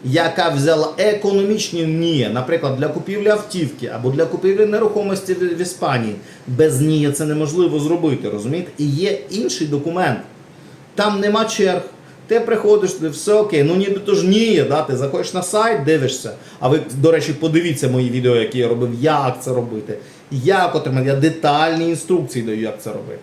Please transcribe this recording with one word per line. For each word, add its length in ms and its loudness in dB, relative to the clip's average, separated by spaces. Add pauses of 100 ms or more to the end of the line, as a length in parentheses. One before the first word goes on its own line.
яка 420 0
взяла 480 2
економічні 880 0
ніє, 440 0
наприклад, 480 -2
для 100 -2
купівлі 400 -4
автівки 680 -2
або 140 -2
для 160 2
купівлі 400 2
нерухомості 680 0
в, 40 -2
в 240 -2
Іспанії. 540 -2 (320)
Без 340 2
ніє 300 2
це 140 -4
неможливо 540 0
зробити, 500 0
розумієте? 480 -6
І 80 -2
є 340 0 (100)
інший 380 -4
документ. 520 -2 (760)
Там 240 0
нема 260 0
черг. 360 0 (460)
Ти 120 2
приходиш, 540 2
ти 160 -4
все 240 -2
окей, 300 4
ну 120 2
нібито 400 0
ж 120 2
ніє, 360 4
да? 180 0
Ти 160 -2
заходиш 360 -4
на 100 -2
сайт, 400 0
дивишся. 480 0 (280)
А 100 0
ви, 100 4 (160)
до 160 4
речі, 220 2
подивіться 560 0
мої 200 2
відео, 260 2
які 240 0
я 80 2
робив, 220 0 (120)
як 420 0
це 100 -4
робити, 440 -4 (340)
як 440 2
отримати. 320 0
Я 80 2
детальні 720 2
інструкції 560 -2
даю, 160 -4
як 200 -6
це 80 -10
робити. 340 -12